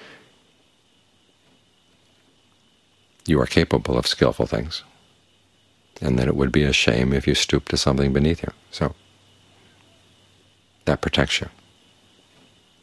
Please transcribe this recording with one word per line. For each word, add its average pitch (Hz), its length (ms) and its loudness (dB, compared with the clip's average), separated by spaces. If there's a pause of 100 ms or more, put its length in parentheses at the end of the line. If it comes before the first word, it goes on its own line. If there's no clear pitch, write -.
(3250)
you 73 160 2
are 62 60 0
capable 67 500 0
of 60 80 -2
skillful 60 400 0
things, 60 380 -6 (1160)
and 64 180 0
that 64 80 0
it - 80 0
would 69 160 0
be 73 120 4
a 69 100 2
shame 64 400 2
if 67 120 -2
you 73 80 2
stooped - 360 -2
to - 80 -2
something 69 360 2
beneath 76 300 2
you. - 80 -8 (180)
So - 240 -4 (1900)
that 73 160 0
protects - 400 -2
you. - 80 -8 (1300)